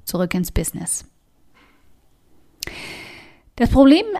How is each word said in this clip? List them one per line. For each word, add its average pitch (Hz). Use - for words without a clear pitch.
zurück 180
ins 180
Business. -
Das 233
Problem 277